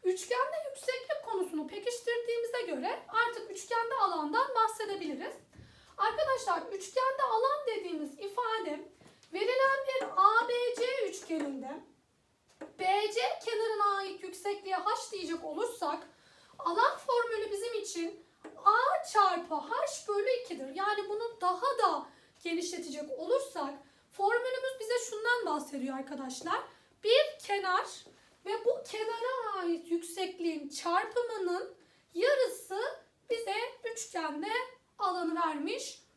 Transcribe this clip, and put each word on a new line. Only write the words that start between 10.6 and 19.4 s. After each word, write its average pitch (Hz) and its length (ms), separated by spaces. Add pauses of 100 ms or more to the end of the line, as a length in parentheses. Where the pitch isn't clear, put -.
C 494 320
üçgeninde 285 720 (1000)
B 370 60 (300)
C 466 60 (240)
kenarına 427 520
ait 392 260
yüksekliğe 381 540
H 453 360
diyecek 339 320
olursak 320 640 (500)
alan 508 400
formülü 466 540
bizim 453 220
için 339 520 (380)
A 508 480
çarpı 370 420